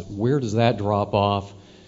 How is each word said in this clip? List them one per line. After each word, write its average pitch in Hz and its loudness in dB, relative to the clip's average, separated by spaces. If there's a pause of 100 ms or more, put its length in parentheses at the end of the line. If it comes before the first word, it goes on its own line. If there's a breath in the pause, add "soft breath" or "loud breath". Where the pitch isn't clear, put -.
where 117 -2
does 110 -4
that 117 2
drop 101 -2
off? 101 0 (360 soft breath)